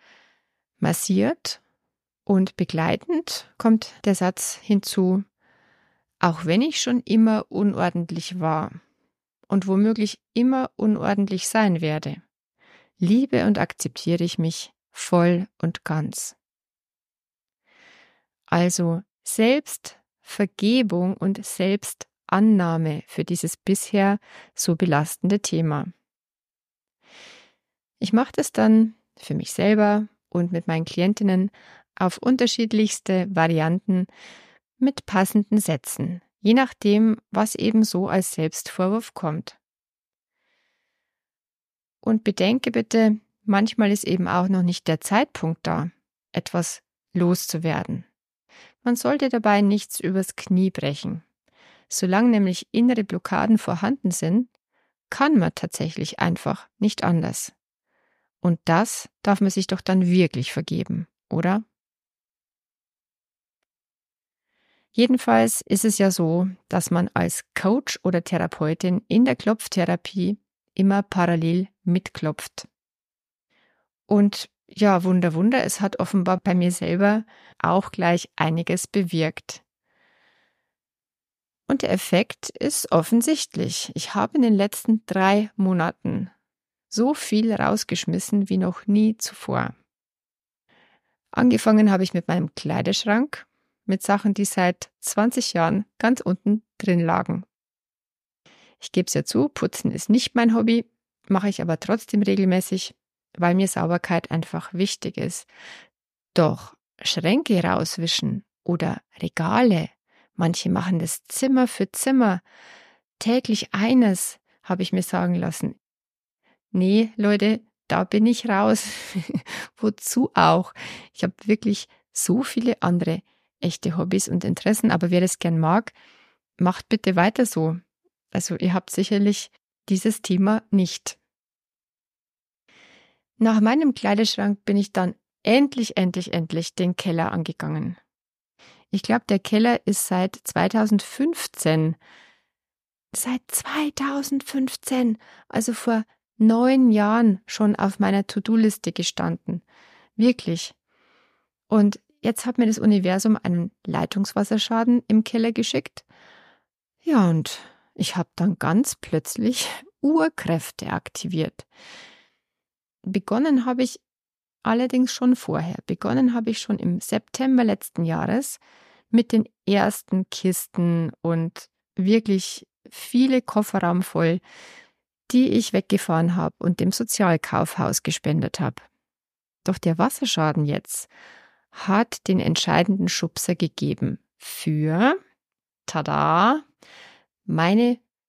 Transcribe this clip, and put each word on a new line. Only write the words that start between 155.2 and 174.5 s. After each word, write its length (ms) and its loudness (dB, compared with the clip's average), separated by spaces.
Keller 280 -2
geschickt. 520 -4
Ja, 280 4
und 320 -2
ich 220 -4
hab 200 -6
dann 220 0
ganz 380 0
plötzlich 720 -4
Urkräfte 920 -2
aktiviert. 760 -6
Begonnen 640 0
habe 180 -2
ich 180 -4
allerdings 500 0
schon 220 2
vorher. 420 -4
Begonnen 480 0
habe 160 -2
ich 100 -4
schon 180 -4
im 220 -2
September 640 0
letzten 400 -2
Jahres 540 -2
mit 220 2
den 160 2
ersten 640 0
Kisten 800 -2
und 460 -4
wirklich 720 0
viele 520 0
Kofferraum 600 0
voll 380 0